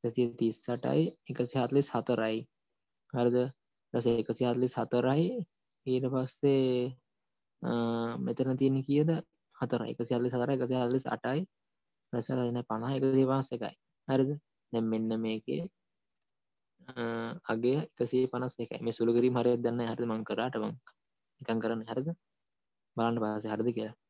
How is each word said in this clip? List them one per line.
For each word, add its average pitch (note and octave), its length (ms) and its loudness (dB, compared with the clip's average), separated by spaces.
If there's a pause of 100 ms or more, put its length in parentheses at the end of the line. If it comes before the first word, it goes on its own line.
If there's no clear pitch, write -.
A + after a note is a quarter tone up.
එකසිය A#2+ 300 2
තිස් A2+ 240 0 (100)
අටයි, B2+ 340 2 (220)
එකසිය C3 360 -2
හතළිස් C#3 300 2
හතරයි. A2+ 480 0 (760)
හරිද? A#2+ 220 4
ඊට B2+ 180 0 (400)
පස්සේ A#2 240 2
එකසිය A#2 300 0
හතළිස් B2 280 0
හතරයි. B2+ 480 2 (640)
ඊට B2+ 220 0
පස්සේ C3 840 2 (720)
අ, A#2+ 80 -2 (440)
මෙතන B2+ 420 -2
තියෙන්නේ C3+ 260 2
කීයද? D3 280 2 (460)
හතර. B2 280 -2
එකසිය A#2+ 320 -2
හතළිස් B2 180 0
හතරයි, B2+ 200 0
එකසිය B2+ 240 0
හතළිස් B2+ 280 0
අටයි. B2+ 340 -2 (720)
ප්‍රශ්න A#2+ 220 -2
වල B2 140 0
එන A#2+ 140 -2
පනහ, A2+ 300 -2
එකසිය C3+ 340 4
පනස් C3 240 0
එකයි. A#2 240 -6 (340)
හරිද? C3+ 220 4 (420)
දැන් A2+ 140 0
මෙන්න A2 300 0
මේකේ, A2+ 460 -4 (1200)
අ, C3 80 -18 (500)
අගය A#2 300 0 (160)
එකසිය B2+ 380 0
පනස් B2 300 -4
එකයි. A#2 240 -8
මේ A#2 120 -4
සුළු A#2 200 2
කිරීම B2 240 4
හරියට A#2+ 260 2
දන්නේ A#2+ 160 0
නැහැ. A2+ 160 -2
හරිද? A#2+ 120 -4
මං A2 180 -2
කරාට A#2+ 320 -4
මං G#2+ 160 -2 (680)
නිකන් A2+ 200 -2
කරන්නේ. A2+ 280 -4
හරිද? C3 200 -4 (880)
බලන්න A#2 220 0
පස්සේ G#2+ 340 -2
හරිද A2 180 0
කියලා. A2+ 260 -6 (140)